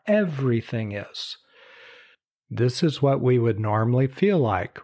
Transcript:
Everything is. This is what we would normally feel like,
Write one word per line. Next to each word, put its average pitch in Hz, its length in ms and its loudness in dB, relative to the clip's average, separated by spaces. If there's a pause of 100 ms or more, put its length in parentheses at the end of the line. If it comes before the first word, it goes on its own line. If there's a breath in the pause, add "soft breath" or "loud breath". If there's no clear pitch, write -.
Everything 135 880 0
is. - 460 -10 (1120 loud breath)
This 120 320 0
is 151 180 0
what 135 200 2
we 127 180 2
would 113 200 0
normally 110 460 2
feel 190 320 0
like, 101 460 -2